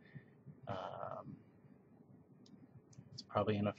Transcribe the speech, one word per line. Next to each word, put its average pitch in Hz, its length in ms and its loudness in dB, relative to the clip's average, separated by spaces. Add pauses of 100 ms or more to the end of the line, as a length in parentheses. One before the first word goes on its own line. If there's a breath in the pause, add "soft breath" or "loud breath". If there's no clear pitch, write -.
(680 loud breath)
um, 95 680 -4 (1800)
it's - 100 -10
probably 107 320 6
in 104 120 6
a 101 120 4